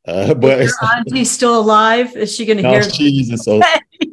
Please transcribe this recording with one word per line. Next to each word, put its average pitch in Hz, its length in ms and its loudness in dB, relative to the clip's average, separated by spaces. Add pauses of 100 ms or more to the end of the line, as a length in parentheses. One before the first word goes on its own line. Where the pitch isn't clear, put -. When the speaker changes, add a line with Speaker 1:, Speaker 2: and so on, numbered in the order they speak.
Speaker 1:
Uh, 95 260 -2
<laughs> 127 120 0
but 131 160 4
Speaker 2:
Is 120 200 0
your 220 160 -2
auntie 247 280 -2
still 233 340 0
alive? 220 560 2
Is 214 180 -6
she 233 120 -8
gonna 208 160 0
Speaker 1:
No, - 100 2
Speaker 2:
hear 127 180 2
Speaker 1:
she's, 139 400 0
and 113 100 -4
so - 220 0 (260)
Speaker 2:
<laughs> - 140 -12 (120)